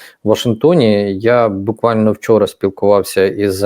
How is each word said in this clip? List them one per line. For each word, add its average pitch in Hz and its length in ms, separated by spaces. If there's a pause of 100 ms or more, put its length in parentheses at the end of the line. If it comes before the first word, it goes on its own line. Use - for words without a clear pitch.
(240)
Вашингтоні, 107 920
я 117 300
буквально 110 640
вчора 104 340
спілкувався 98 800
із 101 400